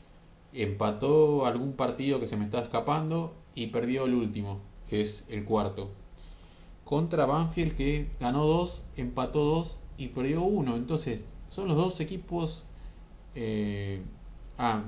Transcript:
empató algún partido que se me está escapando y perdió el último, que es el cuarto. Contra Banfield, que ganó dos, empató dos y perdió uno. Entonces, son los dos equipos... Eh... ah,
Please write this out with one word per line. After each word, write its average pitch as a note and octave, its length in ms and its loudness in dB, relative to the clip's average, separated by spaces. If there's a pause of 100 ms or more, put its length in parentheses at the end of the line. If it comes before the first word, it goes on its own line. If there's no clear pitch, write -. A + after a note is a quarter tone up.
(540)
empató B2+ 920 4
algún B2 280 2
partido C3 460 0
que A#2 80 -2
se A2 80 -4
me G#2 80 2
está G#2 180 -2
escapando D#3 720 0 (220)
y A2+ 120 -4
perdió B2 380 0
el B2+ 80 4
último, G#2 460 0 (280)
que G#2+ 140 2
es - 280 -4
el G#2 160 -6
cuarto. G2+ 460 0 (920)
Contra D#3 420 2
Banfield, D#3+ 500 2
que D3 340 0 (100)
ganó C3 260 4
dos, E3+ 380 2 (140)
empató C3 480 0
dos E3 360 0 (160)
y B2+ 120 -6
perdió C3+ 340 0
uno. E3+ 320 2
Entonces, B2 480 -2 (240)
son F#3+ 200 -4
los D#3 100 4
dos F3+ 240 2
equipos... E3 640 -4 (680)
Eh... G#2 680 -2 (560)
ah, A2 300 2